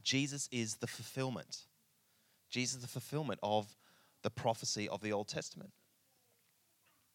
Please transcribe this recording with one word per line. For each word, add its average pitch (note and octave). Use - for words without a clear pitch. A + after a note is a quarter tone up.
Jesus C#3
is A#2
the A#2+
fulfillment. B2
Jesus B2
is B2
the B2
fulfillment C#3
of G#2
the -
prophecy -
of G2
the G#2+
Old G2+
Testament. -